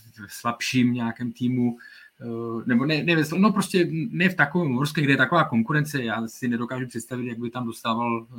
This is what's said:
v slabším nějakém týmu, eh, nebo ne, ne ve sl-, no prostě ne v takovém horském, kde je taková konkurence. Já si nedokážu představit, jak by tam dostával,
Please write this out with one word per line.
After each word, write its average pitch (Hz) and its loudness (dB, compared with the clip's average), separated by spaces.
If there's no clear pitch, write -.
v - -16
slabším 120 0
nějakém 120 -4
týmu, 123 0
eh, 117 -6
nebo 127 4
ne, 156 0
ne 165 2
ve 156 4
sl-, 156 -2
no 202 6
prostě 185 2
ne 160 0
v 180 0
takovém 156 2
horském, 143 0
kde 139 4
je 135 4
taková 147 4
konkurence. 143 0
Já 113 -4
si 123 -6
nedokážu 120 -4
představit, 123 -8
jak 117 -8
by 117 -6
tam 123 -6
dostával, 117 -2